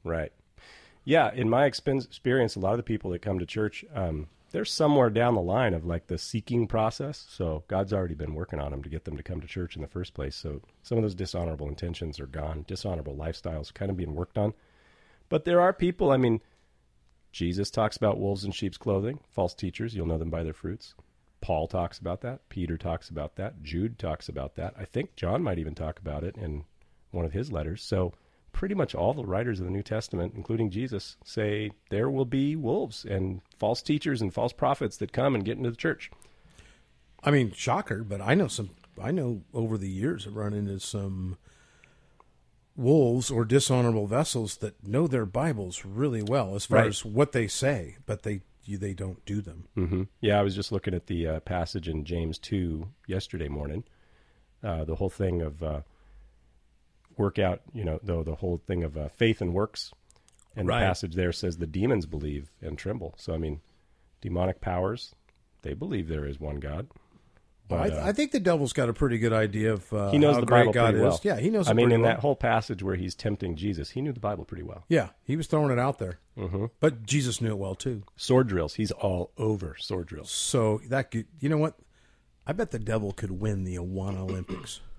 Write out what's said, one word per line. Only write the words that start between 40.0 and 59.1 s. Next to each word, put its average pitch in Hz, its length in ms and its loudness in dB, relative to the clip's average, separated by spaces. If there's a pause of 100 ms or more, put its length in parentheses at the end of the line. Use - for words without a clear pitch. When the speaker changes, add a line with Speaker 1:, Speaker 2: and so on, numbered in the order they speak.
Speaker 2:
I've 104 100 -12
run 104 160 -2
into 98 280 -2
some 95 580 -4 (1400)
wolves 127 540 4
or 117 140 2
dishonorable 120 600 4
vessels 113 520 -2
that 101 280 -10
know 131 200 2
their 123 200 0
Bibles 107 580 -2
really 113 380 -2
well 104 320 0
as 101 120 -4
far 107 120 6
Speaker 1:
Right. 110 100 6
Speaker 2:
as - 160 -4
what 113 280 2
they 117 140 2
say, 120 500 -2 (100)
but 104 160 -6
they, 104 200 -4 (220)
you, 101 140 -6
they 98 160 -4
don't 92 300 -8
do 104 160 -2
them. 87 360 -14
Speaker 1:
Mm-hmm. 92 260 2 (180)
Yeah, 104 180 4
I 101 40 6
was 98 120 2
just 101 180 -4
looking 95 220 -2
at 85 120 -4
the, 82 200 0
uh, 78 140 0
passage 85 480 -4
in 76 160 -2
James 82 340 -2
two 85 500 -2 (180)
yesterday 90 420 -6
morning. 73 360 -6 (800)
Uh, 82 220 -4
the 80 120 -2
whole 98 140 0
thing 87 320 0
of, 78 200 -6
uh, 76 180 -4 (1400)
work 101 220 2
out, 92 220 4 (140)
you 110 100 -4
know, 82 180 0
the, 85 200 0
the 78 140 -4
whole 87 300 -2
thing 87 160 0
of, 76 140 -4
uh, 76 120 -6
faith 113 320 2